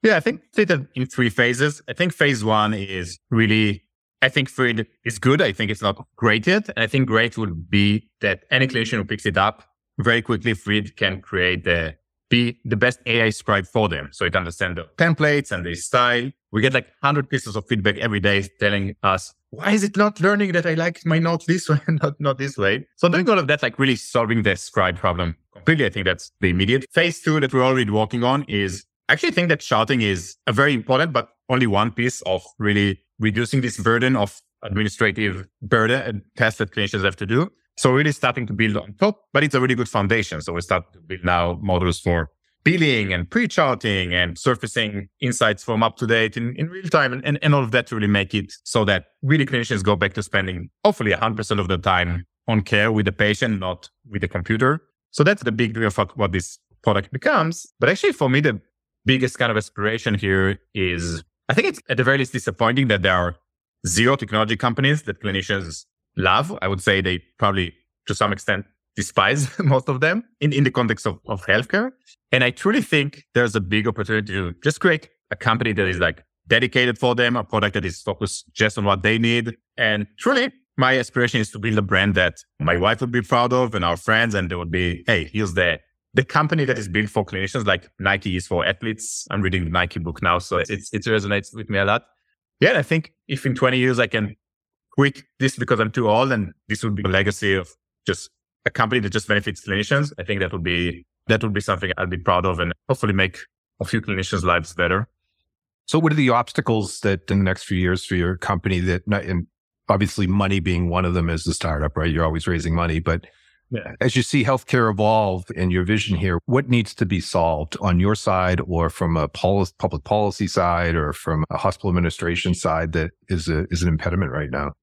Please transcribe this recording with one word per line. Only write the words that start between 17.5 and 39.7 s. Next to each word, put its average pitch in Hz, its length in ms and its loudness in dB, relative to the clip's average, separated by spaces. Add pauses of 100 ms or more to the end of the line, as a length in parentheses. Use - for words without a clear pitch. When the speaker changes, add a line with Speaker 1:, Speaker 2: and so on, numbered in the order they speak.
Speaker 1:
of 107 120 -4
feedback 104 300 0
every 107 220 0
day 101 240 2 (160)
telling 101 420 0
us, 95 320 0 (160)
"Why - 220 -2
is 208 120 2
it 202 140 -2
not 208 240 0
learning 202 300 2
that 170 160 0
I 160 80 0
like 165 280 -4
my 160 140 2
notes 165 280 -2
this 175 220 0
way 147 160 4
<laughs> - 40 -4
and 160 160 0
not, 147 160 -6
not 139 180 -2
this 135 180 -6
way?" 101 300 0 (120)
So 175 120 4
doing 180 180 2
all 208 120 4
of 151 80 -2
that, 147 160 0
like, 120 160 -4
really 135 160 4
solving 117 480 0
the 101 120 2
scribe 90 420 -2
problem 87 380 -2 (160)
completely, 147 340 2
I 98 40 0
think 95 160 -6
that's 90 340 -2
the 95 100 2
immediate. 98 420 2
Phase 170 300 0
two 156 180 0
that 135 120 0
we're 131 120 2
already 127 260 2
working 107 340 0
on 135 240 2
is, 98 380 -4 (240)
I - 40 6
actually 330 180 0
think 175 180 2
that 147 120 2
charting 113 400 2
is 95 340 -2 (100)
a 117 80 0
very 139 220 4
important, 131 380 0
but 117 160 0 (200)
only 127 160 2
one 104 260 2
piece 120 300 -4
of 92 220 -2 (160)
really 101 400 2 (200)
reducing 113 420 0
this 120 180 -6
burden 117 360 2
of 101 260 -2 (200)
administrative 104 840 -2 (160)
burden 113 380 2
and 101 200 -8 (140)
tasks 110 240 0
that 104 120 -2
clinicians 101 320 -2
have 95 120 0
to 104 100 -8
do. 131 240 0 (300)
So 131 120 4
really 147 200 2
starting 123 360 -2
to 101 60 -8
build 107 220 0
on 101 200 -8
top, 208 380 -2
but 143 100 4
it's 151 100 -2
a 127 80 2
really 131 140 2